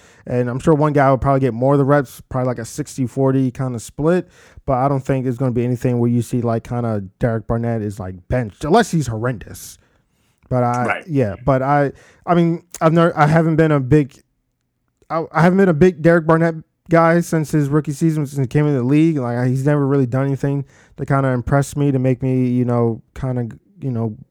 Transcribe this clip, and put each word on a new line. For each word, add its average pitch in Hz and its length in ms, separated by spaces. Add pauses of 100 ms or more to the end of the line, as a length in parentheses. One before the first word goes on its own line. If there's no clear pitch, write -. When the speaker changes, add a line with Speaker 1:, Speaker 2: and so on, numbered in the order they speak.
(260)
Speaker 1:
And 123 240
I'm 123 80
sure 160 160
one 147 180
guy 139 160
will 135 80
probably 135 240
get 127 140
more 127 180
of 143 60
the 139 80
reps, 143 420
probably, 127 200
like, 120 100
a 113 80
sixty - 400
forty 135 440
kinda 123 300
split. 170 480 (380)
But 135 80
I 131 140
don't 139 120
think 135 240
there's 123 140
gonna 131 140
be 120 120
anything 123 360
where 120 100
you 120 100
see, 117 220
like, 117 220
kinda 117 360 (180)
Derek 113 280
Barnett 117 340
is, 101 180
like, 92 300
benched, 123 360
unless 202 260
he's 160 160
horrendous. 113 720 (720)
But 127 140
I, 120 220
Speaker 2:
Right. 98 220
Speaker 1:
yeah, 127 280 (100)
but 131 160
I, 143 300 (340)
I 180 80
mean, 170 300 (180)
I've 160 100
never, 165 260
I 147 80
haven't 160 300
been 156 160
a 143 80
big, 135 400 (880)
I, 160 240
I 160 80
haven't 180 160
been 196 140
a 160 40
big 156 280
Derek 165 240
Barnett 165 300 (340)
guy 165 300
since 165 320
his 147 180
rookie 147 220
season, 156 340
since 139 120
he 135 80
came 147 200
in 147 80
the 123 80
league. 151 340
Like, 123 320
he's 131 160
never 147 220
really 135 200
done 131 200
anything 139 400 (320)
to 143 80
kinda 135 240
impress 135 440
me, 143 160
to 131 80
make 127 240
me, 131 280
you 123 160
know, 120 340 (140)
kinda, 123 420 (240)
you 139 100
know 113 240 (160)